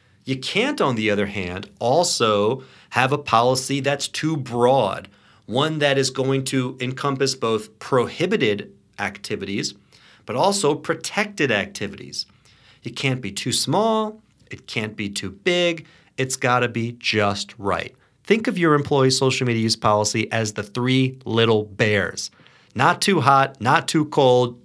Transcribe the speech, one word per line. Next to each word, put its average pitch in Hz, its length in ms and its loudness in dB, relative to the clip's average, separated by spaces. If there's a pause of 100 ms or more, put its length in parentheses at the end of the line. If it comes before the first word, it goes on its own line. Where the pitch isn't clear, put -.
(240)
You 131 140 -4
can't, 240 440 -2
on 139 140 2
the 110 160 0
other 101 160 0
hand, 95 420 -8 (100)
also 120 840 2 (260)
have 131 220 2
a 147 80 0
policy 131 640 2
that's 139 260 -2
too 156 280 -4
broad, 120 720 0 (380)
one 147 340 0
that 143 200 2
is 123 100 0
going 131 360 -2
to 131 340 -2
encompass 131 560 -2
both 113 420 -4
prohibited 117 960 0 (240)
activities, 98 800 -6 (500)
but 110 100 -8
also 170 380 2
protected 165 800 -4
activities. 95 760 -6 (580)
It 113 120 -12
can't 131 260 -2
be 98 100 -8
too 117 200 -6
small. 214 720 0 (280)
It - 180 -18
can't 107 280 -6
be 104 140 -6
too 98 220 -8
big. 175 540 0 (320)
It's 131 180 -2
gotta 123 340 2
be 117 280 -4
just 101 640 -2
right. 95 340 -4 (300)
Think 226 240 2
of 202 100 -2
your 165 160 4
employee 139 380 2
social 131 340 0
media 117 160 0
use 110 140 0
policy 107 560 0
as 110 220 -2
the 104 100 -6
three 131 640 0
little 110 400 2
bears. 101 640 -2 (420)
Not 160 280 2
too 185 200 2
hot, 135 400 4
not 147 260 2
too 156 180 2
cold. 123 600 4